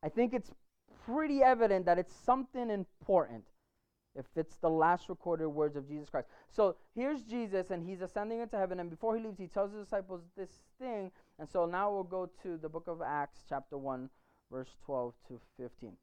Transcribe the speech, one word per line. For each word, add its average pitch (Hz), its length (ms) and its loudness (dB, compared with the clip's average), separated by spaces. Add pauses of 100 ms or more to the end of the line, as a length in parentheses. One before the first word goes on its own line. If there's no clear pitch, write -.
I 156 60 -2
think 233 240 2
it's 247 180 -2 (540)
pretty 285 380 2
evident 226 420 6
that 175 140 6
it's 180 160 -4
something 247 560 0
important 170 760 0 (760)
if 135 60 -8 (100)
it's 160 220 -4
the 170 140 2
last 160 400 4
recorded 165 360 -2
words 147 300 0
of 139 100 -8
Jesus 147 220 -10
Christ. 135 180 -4 (220)
So 196 280 4 (180)
here's 269 260 -2
Jesus, 214 500 -4
and 170 160 -4
he's 180 140 -8
ascending 214 400 -4
into 233 160 -6
heaven, 185 240 0
and 175 80 -4
before 220 260 -2
he 226 80 -2
leaves, 214 140 -8
he 185 100 -10
tells 202 260 -2
his 208 120 -10
disciples 190 380 -4 (120)
this - 280 -12 (160)
thing. 220 320 -6 (280)
And 156 80 -12
so 175 200 2
now 190 260 0
we'll 196 100 -2
go 180 280 -6 (120)
to 175 140 -6
the 156 120 -8
book 160 200 -8
of 165 140 -6
Acts, 143 440 -4
chapter 139 300 -6
one, 131 320 -6 (420)
verse 131 320 -10
twelve 123 300 -4 (160)
to 123 100 -14 (200)
fifteen. 117 440 -14